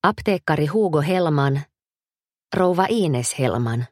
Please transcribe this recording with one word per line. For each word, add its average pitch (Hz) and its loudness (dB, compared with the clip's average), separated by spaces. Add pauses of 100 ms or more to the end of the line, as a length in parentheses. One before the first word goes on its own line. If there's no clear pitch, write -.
Apteekkari 170 0
Hugo 160 0
Helman. 147 0 (920)
Rouva 180 2
Ines 156 -2
Helman. 120 -2